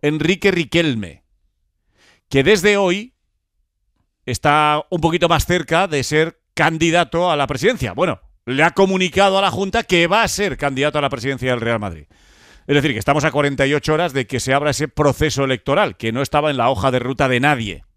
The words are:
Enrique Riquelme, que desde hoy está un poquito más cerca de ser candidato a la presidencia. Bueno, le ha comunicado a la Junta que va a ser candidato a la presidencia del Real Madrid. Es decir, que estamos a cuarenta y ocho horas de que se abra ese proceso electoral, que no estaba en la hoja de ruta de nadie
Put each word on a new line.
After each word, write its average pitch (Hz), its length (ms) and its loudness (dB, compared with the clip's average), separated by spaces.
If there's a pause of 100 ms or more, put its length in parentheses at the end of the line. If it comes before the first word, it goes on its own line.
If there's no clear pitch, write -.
Enrique 156 480 0
Riquelme, 139 720 -2 (1040)
que 135 140 2
desde 202 340 4
hoy 202 380 -2 (1120)
está 151 640 2
un 170 100 -2
poquito 165 280 0
más 160 180 2
cerca 175 400 0
de 147 160 -2
ser 156 380 -2 (140)
candidato 165 760 0
a 151 60 0
la 143 100 0
presidencia. 131 460 -2
Bueno, 135 280 -2 (260)
le 135 180 0
ha 170 80 2
comunicado 190 680 2
a 196 40 0
la 190 100 0
Junta 185 320 -4
que 170 240 2
va 214 140 2
a 202 60 0
ser 185 280 -4
candidato 143 420 -2
a 147 40 -2
la 139 80 -2
presidencia 127 400 -4
del 120 100 -2
Real 117 180 -2
Madrid. 85 280 -8 (600)
Es 143 80 0
decir, 143 180 2
que 107 60 -4
estamos 143 260 0
a 156 60 2
cuarenta 143 360 0
y 143 80 0
ocho 151 200 0
horas 160 180 -2
de 131 140 -2
que 127 140 -4
se 131 140 0
abra 143 160 0
ese 139 180 -2
proceso 143 560 0
electoral, 135 540 -2
que 113 120 -4
no 123 120 -2
estaba 151 280 0
en 139 60 -4
la 123 140 2
hoja 131 200 0
de 127 80 0
ruta 131 300 -2
de 123 100 0
nadie 117 460 -2 (120)